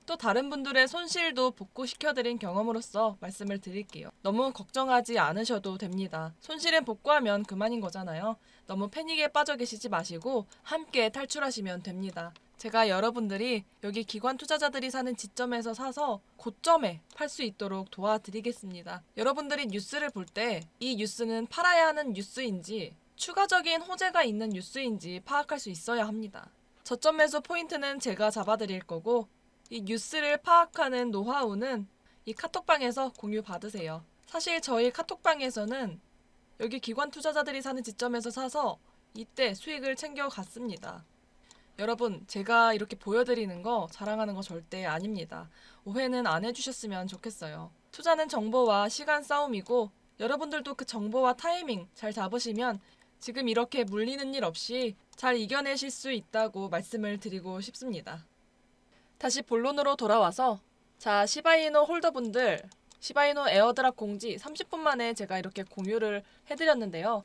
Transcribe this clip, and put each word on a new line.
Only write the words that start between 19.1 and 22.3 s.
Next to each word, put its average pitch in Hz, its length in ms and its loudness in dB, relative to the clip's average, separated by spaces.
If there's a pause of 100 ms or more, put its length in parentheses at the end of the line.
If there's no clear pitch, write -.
여러분들이 277 480 0
뉴스를 269 420 -4
볼 190 160 -8
때 202 380 -4 (160)
이 254 180 -2
뉴스는 226 520 -4
팔아야 339 400 4
하는 294 260 -2
뉴스인지 196 800 -6 (220)